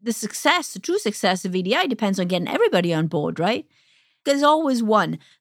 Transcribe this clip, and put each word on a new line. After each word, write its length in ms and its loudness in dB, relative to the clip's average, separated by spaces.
the 100 -6
success, 640 -2
the 60 -12
true 180 -4
success 480 -2
of 100 -4
E 60 0
D 140 0
I 100 0
depends 340 -2
on 100 -2
getting 180 -2
everybody 440 2
on 140 0
board, 340 -4
right? 280 -2
There's 180 0
always 400 4
one 380 2